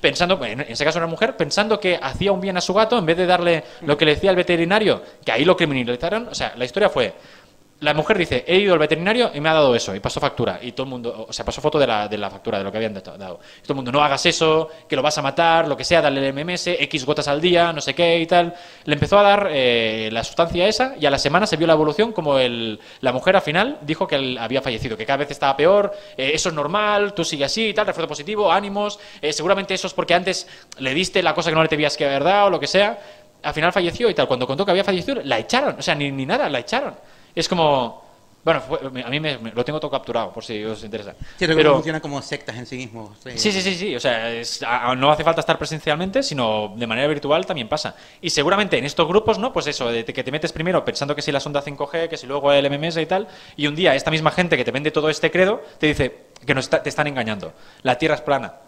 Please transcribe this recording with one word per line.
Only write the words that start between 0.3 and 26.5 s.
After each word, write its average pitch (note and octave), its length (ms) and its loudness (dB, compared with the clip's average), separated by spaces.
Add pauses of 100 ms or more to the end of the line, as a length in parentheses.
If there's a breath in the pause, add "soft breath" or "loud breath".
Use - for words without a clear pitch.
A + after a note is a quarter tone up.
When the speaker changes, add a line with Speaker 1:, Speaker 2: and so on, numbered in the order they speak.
Speaker 1:
en, A2+ 160 -6
en C3 120 -8
ese C3 120 -2
caso D#3 140 0
una E3 100 -2
mujer, A3 280 -2
pensando G#3 440 0
que F3+ 200 0
hacía D3+ 300 -2
un F#3 100 0
bien F#3 160 -4
a F3+ 40 -2
su - 120 -4
gato, A3 260 2
en F#3 60 0
vez E3 120 2
de F3+ 100 2
darle E3+ 380 2 (160 loud breath)
lo D3 180 2
que E3 60 4
le D3+ 100 6
decía F#3+ 160 2
el F#3 60 4
veterinario, F3 640 2 (220 loud breath)
que - 80 0
ahí B2+ 120 2
lo F3 120 6
criminalizaron, D#3 720 -2
o - 60 -14
sea, A#2 220 -4
la A#2+ 80 -4
historia G3 240 0
fue, A2+ 260 0 (680 loud breath)
la D3+ 140 2
mujer D#3 220 2
dice, D3 300 -2
"He F3 120 4
ido G3+ 160 4
al E3 40 4
veterinario E3+ 560 2
y C#3+ 60 -6
me D#3 80 0
ha D#3+ 60 4
dado C#3+ 200 6
eso", A2+ 180 -2
y G2 60 -6
pasó B2 220 -4
factura, G#2+ 420 -2
y B2 80 -10
todo C3+ 140 -6
el C3+ 60 -10
mundo, A#2 380 -8
o - 40 -12
sea, C#3+ 120 -8
pasó - 160 -6
foto D3+ 200 2
de C3+ 80 4
la, G#2 180 0
de G#2 100 -6
la G2+ 140 -6
factura, G2 280 -6
de G2 60 -4
lo G2 60 -4
que G2 80 -8
habían A2 160 -2
dado. F#2+ 460 -14 (180 loud breath)
Y - 40 -20
todo - 100 -4
el - 20 0
mundo, B2+ 160 -6
"No C#3 140 4
hagas C#3 220 0
eso, D#3+ 420 2 (200 loud breath)
que - 60 -2
lo C3+ 80 0
vas D3 160 2
a D3 40 -4
matar, E3 440 4
lo C#3+ 100 -2
que - 60 -10
sea, E3+ 180 4
dale C#3 200 2
el C3+ 60 0
M C3+ 160 -4
M F3 120 -4
S, F3 260 -2
X C#3+ 240 -2
gotas C#3+ 220 0
al C#3+ 140 0
día, E3+ 320 4
no D3+ 80 -6
sé C#3 120 -4
qué E3+ 280 2
y E3 60 -2
tal". E3+ 280 4 (300 loud breath)
Le D3+ 100 0
empezó D3 240 4
a G#3 40 8
dar, G3+ 280 4
eh, A#2 640 0
la A2+ 100 -2
sustancia E3+ 460 0
esa, C4 320 0
y D3 60 2
a C#3 40 6
la C3+ 80 2
semana D#3+ 260 2
se F#3+ 120 -2
vio D#3+ 100 2
la E3 60 6
evolución D#3 400 2
como D3 260 0
el, A#2 400 0 (220 loud breath)
la B2+ 120 0
mujer D3+ 220 2
al F#3+ 80 6
final G3+ 400 -2
dijo D#3 240 -4
que D#3 80 -2
él C3 240 -2
había A#2 240 -2
fallecido, A#2 340 -4
que A2 80 -8
cada C#3 120 0
vez C#3+ 160 -4
estaba C#3 240 2
peor, G3 360 4 (240 loud breath)
eh, C3+ 180 -2
"Eso E3+ 160 0